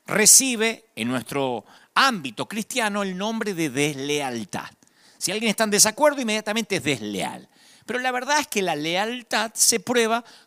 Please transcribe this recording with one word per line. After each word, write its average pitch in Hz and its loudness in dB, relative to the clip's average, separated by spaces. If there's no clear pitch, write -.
recibe 220 4
en 113 -4
nuestro 127 -4
ámbito 165 0
cristiano 208 -2
el 185 -4
nombre 208 -4
de 160 -2
deslealtad. 135 -2
Si - -4
alguien 220 0
está 226 0
en 214 0
desacuerdo, 262 4
inmediatamente 214 -2
es 127 -2
desleal. 104 -4
Pero 240 -4
la 254 -2
verdad 254 0
es - -2
que 202 -2
la 170 0
lealtad 214 -2
se - 2
prueba 226 0